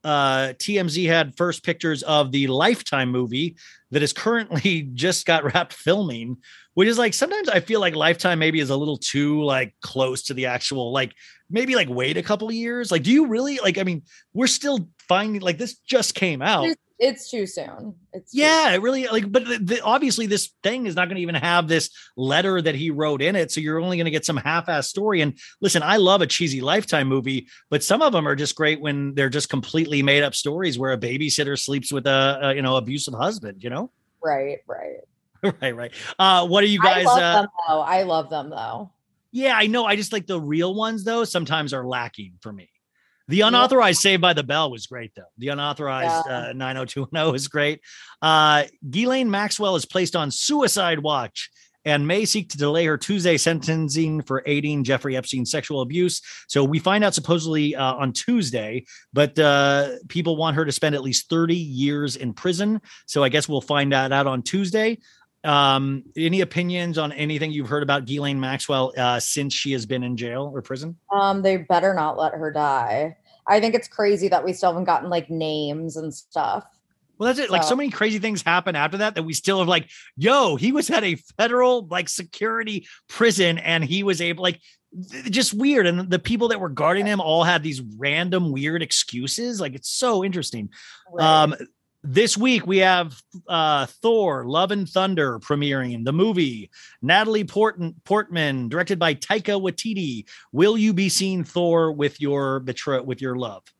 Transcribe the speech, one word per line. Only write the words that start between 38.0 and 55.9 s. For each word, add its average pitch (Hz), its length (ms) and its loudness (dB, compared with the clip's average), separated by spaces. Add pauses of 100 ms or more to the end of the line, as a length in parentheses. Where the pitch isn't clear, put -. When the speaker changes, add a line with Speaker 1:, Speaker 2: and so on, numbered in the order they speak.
Speaker 2:
love 160 280 0
them, 151 200 -6
though. 113 400 -10 (420)
Speaker 1:
Yeah, 254 220 0
I 214 120 4
know. 233 180 0
I 202 120 2
just, 208 180 -6
like, 196 120 -4
the 180 140 -4
real 160 340 -2
ones, 220 300 -4
though, 226 200 0
sometimes 151 500 -2
are 127 120 -6
lacking 117 540 -8
for 113 120 -16
me. 95 180 -20 (580)
The 165 100 2
Speaker 2:
Yeah. 214 100 8
Speaker 1:
Unauthorized 247 520 6
Saved 190 220 4
by 180 100 6
the 147 120 2
Bell 143 260 0
was 113 160 -12
great, 120 280 -14
though. 95 100 -20 (120)
The 120 120 -8
Unauthorized, 143 800 -2
Speaker 2:
Yeah. 123 200 -6
Speaker 1:
uh, 120 60 -10
nine 131 220 -6
oh 131 80 -6
two 139 260 -8
one 156 120 -2
oh 156 120 2
is 139 140 -4
great. 147 320 0 (420)
Uh, 151 420 4 (240)
Ghislaine 240 420 0
Maxwell 196 460 -2
is 143 80 -2
placed 180 320 -2
on 147 140 -2
suicide 196 720 0
watch 143 500 -4 (340)
and 147 220 2
may 196 180 0
seek 196 260 -2
to - 60 -10
delay 147 300 0
her 156 100 0
Tuesday 180 400 0
sentencing 160 840 0
for 135 240 -4
aiding 147 380 -2
Jeffrey 131 320 -2
Epstein's 127 340 -4
sexual 147 320 -4
abuse. 170 400 -2 (260)